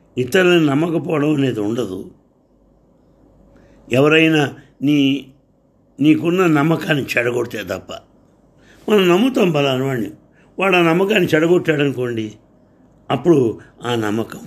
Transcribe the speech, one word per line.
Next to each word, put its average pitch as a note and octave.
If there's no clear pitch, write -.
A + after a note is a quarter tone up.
ఇతరులను F3+
నమ్మకపోవడం D3+
అనేది C3
ఉండదు. G#2
ఎవరైనా D#3
నీ, D3
నీకున్న D#3
నమ్మకాన్ని D3+
చెడగొడితే A#2+
తప్ప. F#2
మనం G#3+
నమ్ముతాం A3+
పలానా C#3
వాడిని, B2+
వాడు F#3
ఆ F3
నమ్మకాన్ని F#3
చెడగొట్టాడనుకోండి, C#3+
అప్పుడు C3+
ఆ A#2+
నమ్మకం G#2+